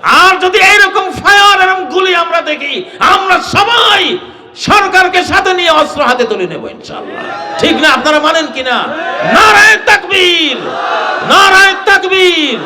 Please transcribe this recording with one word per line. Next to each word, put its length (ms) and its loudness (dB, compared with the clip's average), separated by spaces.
আর 360 4
যদি 180 -2
এইরকম 540 2
ফায়ার, 580 4
এরকম 160 -2
গুলি 300 0
আমরা 260 0
দেখি, 440 -8
আমরা 400 2
সবাই 800 0
সরকারকে 680 0
সাথে 300 0
নিয়ে 160 0
অস্ত্র 340 0
হাতে 200 0
তুলে 240 -4
নেব, 200 -12
ইনশাআল্লাহ। 560 -14
ঠিক 240 0
না? 80 4
আপনারা 300 2
মানেন 280 0
কি 160 -8
না? 200 -2
নারায়ে 600 4
তাকবীর, 720 0
নারায়ে 460 4
তাকবীর। 800 0